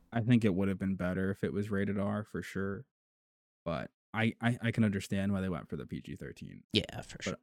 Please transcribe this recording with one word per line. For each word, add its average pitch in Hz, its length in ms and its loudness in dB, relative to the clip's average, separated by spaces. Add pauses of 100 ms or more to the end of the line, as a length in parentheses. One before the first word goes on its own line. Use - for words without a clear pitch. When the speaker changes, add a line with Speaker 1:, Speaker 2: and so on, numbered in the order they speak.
(120)
Speaker 1:
I 117 100 0
think 113 220 8
it 101 120 4
would 98 120 2
have 98 120 0
been 95 160 0
better 92 360 0
if - 120 -4
it 82 100 0
was 101 160 -2
rated 101 300 0
R, 104 240 -2
for 90 180 -6
sure. 98 440 -6 (800)
But 78 260 -4 (220)
I, 113 280 2
I, 117 200 2
I 113 100 0
can 117 120 4
understand 98 480 0
why 98 100 0
they 95 80 0
went 78 200 -4
for 87 60 -6
the 64 100 -6
P 69 160 -8
G - 140 -10
thirteen. - 480 -14 (100)
Speaker 2:
Yeah, - 280 2
for - 160 -12
Speaker 1:
But - 260 -6